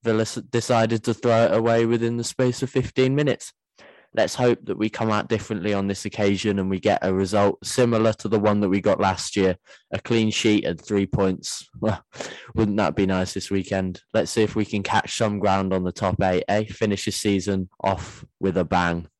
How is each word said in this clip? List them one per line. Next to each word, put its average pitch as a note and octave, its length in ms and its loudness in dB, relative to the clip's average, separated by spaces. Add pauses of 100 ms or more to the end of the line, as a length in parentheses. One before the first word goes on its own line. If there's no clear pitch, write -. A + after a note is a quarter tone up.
Villa A2+ 180 2
s-, - 120 -4
decided A2+ 680 0
to A2+ 100 0
throw A#2 320 4
it - 80 2
away A#2 320 2
within A#2 300 0
the A#2+ 60 -6
space B2 400 -2
of B2+ 80 -4
fifteen C3 460 0
minutes. D3 360 -2 (640)
Let's A2 200 0
hope B2 300 2
that G2+ 120 -6
we A2 120 0
come A2 200 -2
out G#2 180 0
differently G#2 460 -2
on G2 140 0
this G2 160 -4
occasion G2+ 560 0
and F#2+ 100 -2
we F#2+ 80 0
get G2 240 2
a F#2+ 100 0
result G2 540 0
similar A2+ 460 2
to - 160 -6
the A2 100 2
one G#2 220 2
that G2+ 80 2
we F#2+ 120 2
got G2 200 2
last F#2+ 340 0
year, F#2+ 220 2 (340)
a - 80 -6
clean A2+ 320 0
sheet G#2+ 340 2
and E2+ 160 -4
three G2+ 240 0
points. - 640 -4 (120)
Well, A2 200 -2 (540)
wouldn't G#2 220 2
that G2 180 2
be G2 120 2
nice F#2 280 0
this - 160 -8
weekend? F#2+ 520 -4 (100)
Let's - 180 0
see A2 140 2
if G#2 100 -4
we G#2+ 120 0
can G2+ 180 -4
catch - 320 -2
some G#2 240 -2
ground F#2+ 320 2
on F#2+ 100 0
the F2+ 80 -2
top F#2 320 -2
eight, F2+ 240 2
eh? G#2 200 0
Finish G#2 400 -2
the G#2+ 40 -2
season G2 580 -2 (140)
off - 420 -4 (140)
with F#2 180 0
a F#2 80 2
bang. E2+ 440 0 (120)